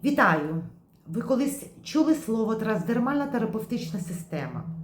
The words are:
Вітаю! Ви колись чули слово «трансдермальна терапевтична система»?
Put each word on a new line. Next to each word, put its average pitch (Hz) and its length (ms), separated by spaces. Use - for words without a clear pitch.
Вітаю! 165 580
Ви 170 160
колись 269 440
чули 311 320
слово 220 400
«трансдермальна 233 720
терапевтична 220 720
система»? 135 640